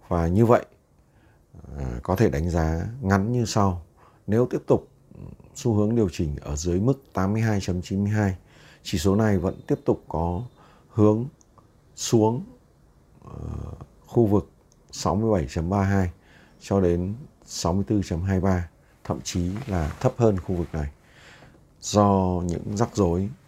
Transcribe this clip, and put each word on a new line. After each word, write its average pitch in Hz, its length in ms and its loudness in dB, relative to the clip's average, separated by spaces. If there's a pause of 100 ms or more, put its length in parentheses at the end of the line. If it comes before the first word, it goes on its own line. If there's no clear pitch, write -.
Và 85 200 0
như 98 180 4
vậy, 113 200 4 (1120)
ờ, 62 260 -6
có 92 120 0
thể 104 140 4
đánh 76 200 -2
giá 82 380 0 (140)
ngắn 98 300 2
như 123 140 0
sau. 98 360 0 (460)
Nếu 113 180 2
tiếp - 220 -6
tục - 200 2 (680)
xu 117 180 0
hướng 104 220 2
điều 107 140 2
chỉnh 78 320 -4
ở 73 140 -8
dưới 87 240 -2
mức 123 240 0 (100)
tám 95 200 -2
mươi 110 80 -2
hai 107 200 0
chấm 90 200 -4
chín 98 220 -4
mươi 101 80 0
hai, 104 260 0 (460)
chỉ - 140 -4
số 95 180 2
này 107 220 2
vẫn 90 300 -2
tiếp 143 180 0
tục - 220 0
có 87 360 -4 (460)
hướng 107 360 4 (680)
xuống, 117 480 2 (800)
ờ, - 80 -18 (760)
khu 120 180 4
vực 101 260 0 (400)
sáu - 240 -2
mươi 110 160 0
bảy 85 180 2
chấm 85 200 -4
ba 101 140 2
hai 95 280 2 (480)
cho 98 220 0
đến 90 340 0 (300)
sáu - 280 -4
mươi 98 140 0
tư 104 180 0
chấm 85 160 -4
hai 95 180 0
ba, 90 300 0 (340)
thậm - 200 -6
chí 87 280 -4 (160)
là 85 320 -2
thấp - 180 0
hơn 110 220 4
khu 90 160 -4
vực 85 180 -4
này. 71 180 -4 (880)
Do 95 640 2
những 90 320 -4
rắc 117 180 -2
rối 95 340 2 (180)